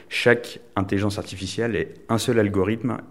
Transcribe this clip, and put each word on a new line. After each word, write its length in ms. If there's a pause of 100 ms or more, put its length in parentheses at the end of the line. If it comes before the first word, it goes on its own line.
chaque 520 (160)
intelligence 420
artificielle 580
est 180 (140)
un 100
seul 200
algorithme 600 (120)